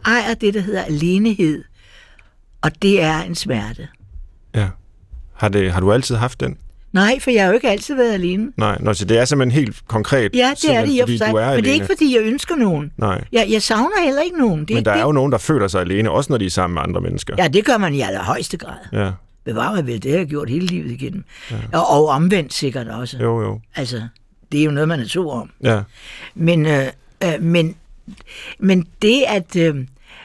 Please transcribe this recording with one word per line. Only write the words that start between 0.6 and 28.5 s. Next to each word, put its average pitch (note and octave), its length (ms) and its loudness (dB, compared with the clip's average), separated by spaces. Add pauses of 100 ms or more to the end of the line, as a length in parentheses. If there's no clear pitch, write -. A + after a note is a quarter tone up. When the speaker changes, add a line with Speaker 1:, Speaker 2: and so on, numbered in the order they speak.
Speaker 1:
hedder F#3+ 220 -4
alenehed, F3+ 800 0 (1000)
og - 200 -2
det G3 200 4
er D#3 220 0
en E3+ 120 -8
smerte. A#2 520 -6 (680)
Speaker 2:
Ja. G#2 120 2 (680)
Har G#2+ 140 -2
det, G2 220 2
har F#2 80 0
du F#2+ 120 4
altid B2+ 240 2
haft A#2 240 -2
den? - 180 -6 (360)
Speaker 1:
Nej, G#3 260 4
for C4+ 120 0
jeg G#3+ 120 4
har F#3 60 4
jo G3 60 4
ikke B3 140 0
altid G#3 260 -2
været A#3+ 180 2
alene. F#3+ 440 -2
Speaker 2:
Nej, G#2+ 220 0
nå, G#2+ 140 0
så G2+ 120 -4
det A2 140 4
er B2 60 4
simpelthen C3+ 380 2
helt - 240 -8
konkret, A2+ 480 0
Speaker 1:
Ja, - 20 0
det B3 60 6
er C4 120 2
Speaker 2:
simpelthen C#4+ 340 2
Speaker 1:
det C#4 60 2
i B3 40 4
og B3 80 2
for - 0 -
Speaker 2:
fordi A#3 100 0
Speaker 1:
sig. G#3+ 140 0
Speaker 2:
du A3 40 2
er G#3+ 40 2
Speaker 1:
Men A3+ 100 0
det - 40 2
er - 40 2
Speaker 2:
alene. A#3 160 2
Speaker 1:
ikke, D4+ 120 0
fordi D4+ 300 2
jeg A3 80 4
ønsker C4+ 320 -2
nogen. E3 420 0
Speaker 2:
Nej. G2 340 -2
Speaker 1:
Jeg, A#3 180 2
jeg G#3+ 120 2
savner D#4 420 0
heller C#4 180 0
ikke F4 160 -4
nogen. G#3+ 220 2
Det D#3 120 -6
er A2+ 40 0
Speaker 2:
Men - 20 2
Speaker 1:
ikke A2+ 80 0
Speaker 2:
der G#2+ 60 2
er G2+ 60 4
Speaker 1:
det. A2 60 0
Speaker 2:
jo D3 80 2
nogen, C#3 200 2
der A#2+ 60 2
føler A2+ 300 0
sig F#2 140 0
alene, G2 300 0
også C#3 220 0
når B2+ 40 2
de G#2 80 -2
er F#2 40 -2
sammen F2 240 -2
med D#2+ 80 -2
andre F2+ 200 -4
mennesker. F2 360 -6
Speaker 1:
Ja, F3+ 100 2
det F3+ 180 0
gør - 120 2
man F#3 160 -2
i C#3 80 -2
allerhøjeste - 560 -4
grad. - 200 -14 (160)
Speaker 2:
Ja. G2+ 180 -2 (340)
Speaker 1:
Bevar D3 300 -2
mig D#3+ 120 -2
vel, A#2 160 -6
det C3 80 -2
har D#3 60 4
jeg F#3 100 -2
gjort C#3+ 220 -6
hele D#3+ 160 -2
livet F3 260 -4
igennem. B2+ 320 -10 (280)
Speaker 2:
Ja. A#2 40 -6 (240)
Speaker 1:
Og, E3+ 100 2
og D3+ 180 6
omvendt D#3 460 2
sikkert B2+ 340 -4
også. A#2 300 -10
Speaker 2:
Jo, A#2 240 0
jo. G#2 180 -4 (160)
Speaker 1:
Altså, A#2+ 280 -6 (480)
det D3 80 2
er D3+ 40 4
jo D3+ 80 2
noget, D3 160 0
man E3 120 0
er A#2 80 -6
to E3+ 220 -4
om. B2 200 -8 (140)
Speaker 2:
Ja. A2 180 2 (540)
Speaker 1:
Men, E3 300 2
øh, C#3+ 200 2 (380)
øh, E3 180 -2
men, E3 340 2 (840)